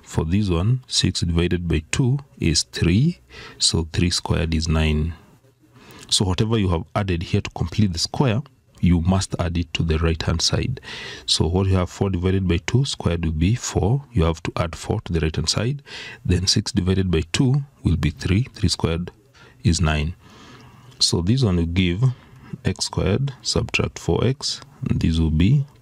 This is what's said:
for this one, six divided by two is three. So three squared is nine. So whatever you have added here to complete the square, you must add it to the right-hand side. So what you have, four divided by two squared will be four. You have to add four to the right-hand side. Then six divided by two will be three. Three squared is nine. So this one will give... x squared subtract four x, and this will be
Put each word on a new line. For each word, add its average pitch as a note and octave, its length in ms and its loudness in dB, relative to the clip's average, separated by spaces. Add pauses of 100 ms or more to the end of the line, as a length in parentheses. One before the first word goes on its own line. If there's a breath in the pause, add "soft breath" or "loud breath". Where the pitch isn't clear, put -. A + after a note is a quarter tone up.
for - 200 -4
this F#2+ 260 0
one, F#2+ 360 0
six - 360 -2
divided F2 460 0
by D#2+ 220 0
two C3+ 300 0 (180)
is - 240 0
three. A2+ 580 2 (380 loud breath)
So E2 340 0
three F2+ 200 0
squared E2 420 -2
is D#2+ 140 -2
nine. D#2 480 0 (960 loud breath)
So - 160 2
whatever G#2+ 340 2
you F#2+ 100 2
have E2 140 0 (120)
added F#2+ 280 0
here G2+ 180 0
to - 100 -6
complete F#2+ 420 0
the E2+ 60 -6
square, C3+ 420 0 (400)
you E2+ 200 4
must F#2 380 0
add E2+ 180 -2
it F2 160 -4
to - 100 -2
the D#2+ 160 0
right-hand E2 420 0
side. - 380 -2 (460 loud breath)
So - 220 0
what F#2 200 2
you G2 80 4
have, F2+ 140 2
four G2+ 200 -2
divided F#2 380 0
by E2+ 180 2
two C3+ 200 2
squared E2+ 400 -2
will D#2+ 80 0
be E2+ 200 2
four. B2 580 0
You - 120 2
have E2 200 0
to - 120 -6
add E2+ 200 -4
four - 260 -4
to - 120 -6
the E2 60 0
right-hand D#2+ 300 -2
side. C3 340 -2 (420 loud breath)
Then F2+ 220 2
six - 240 0
divided F#2+ 400 2
by D#2+ 120 2 (100)
two C#3 300 2 (200)
will E2+ 140 2
be E2+ 120 0
three. F2+ 340 0 (100)
Three - 160 0
squared E2+ 420 -2 (520 loud breath)
is E2 180 2
nine. D#2 340 0 (840 loud breath)
So - 220 2
this A#2 220 2
one F#2 140 2
will E2+ 80 2
give... F2+ 380 2 (600 loud breath)
x - 200 -2
squared A2+ 560 -2
subtract - 580 -2
four - 260 0
x, - 360 -4 (280)
and - 100 -2
this E2 200 2
will D#2+ 120 2
be A2 340 4 (160)